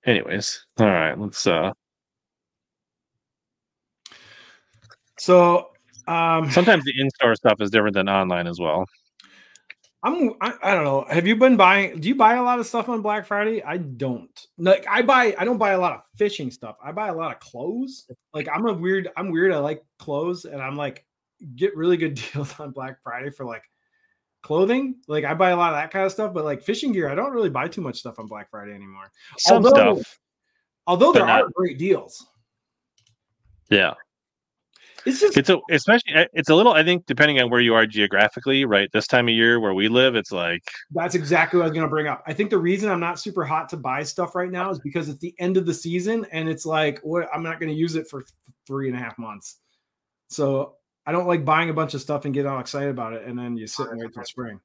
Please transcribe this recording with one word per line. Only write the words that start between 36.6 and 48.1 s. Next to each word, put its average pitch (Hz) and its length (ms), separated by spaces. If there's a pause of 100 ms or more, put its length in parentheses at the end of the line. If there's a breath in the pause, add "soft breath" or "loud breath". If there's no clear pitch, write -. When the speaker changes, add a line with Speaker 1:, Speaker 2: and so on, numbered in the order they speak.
Speaker 1:
I 156 100
think, 175 220
depending 147 340
on 123 100
where 120 120
you 117 120
are 113 120
geographically, 107 800
right? 101 260
This 110 160
time 120 220
of 117 40
year 117 240
where 104 160
we 98 140
live, 123 300
it's 101 160
like 87 280 (300 loud breath)
Speaker 2:
That's 170 240
exactly 165 440
what 175 40
I 165 60
was 156 60
gonna 160 120
bring 151 200
up. 131 200
I 156 60
think 208 160
the 220 80
reason 185 320
I'm 180 100
not 170 180
super 190 280
hot 156 240
to 170 80
buy 135 260
stuff 170 320
right 180 160
now 180 180
is 170 100
because 147 280
it's 143 120
the 175 200
end 180 160
of 190 100
the 165 80
season, 185 600
and 160 160
it's 156 160
like, 156 380
what, 160 300
I'm 160 80
not 165 200
gonna 160 100
use 160 240
it 156 140
for 135 140